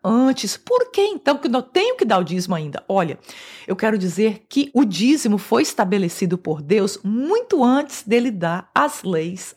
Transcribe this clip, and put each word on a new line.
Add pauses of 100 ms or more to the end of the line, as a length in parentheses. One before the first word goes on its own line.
antes.
Por
que
então
que
eu
tenho
que
dar
o
dízimo
ainda?"
Olha, (480)
eu
quero
dizer
que
o
dízimo
foi
estabelecido
por
Deus
muito
antes
dele
dar
as
leis